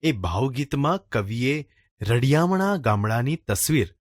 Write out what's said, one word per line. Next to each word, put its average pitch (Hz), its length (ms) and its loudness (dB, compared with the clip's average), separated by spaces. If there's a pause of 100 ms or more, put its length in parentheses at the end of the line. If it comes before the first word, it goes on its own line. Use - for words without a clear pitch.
એ 156 100 2
ભાવગીતમાં 135 960 -2
કવિએ 120 640 -2 (300)
રળિયામણા 160 760 2
ગામડાની 117 600 0
તસવીર 110 580 0 (140)